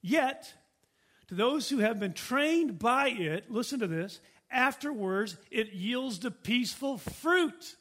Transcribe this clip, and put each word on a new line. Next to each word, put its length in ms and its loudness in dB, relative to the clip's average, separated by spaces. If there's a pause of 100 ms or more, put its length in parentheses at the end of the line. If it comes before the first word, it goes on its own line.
"Yet, 500 0 (760)
to 80 -10
those 340 2
who 80 0
have 220 2
been 140 -2
trained 680 0
by 300 4
it," 420 -2
listen 300 -2
to 60 0
this, 320 -4 (300)
"afterwards 880 0 (140)
it 220 0
yields 440 -2
the 140 -4
peaceful 680 -2
fruit 840 0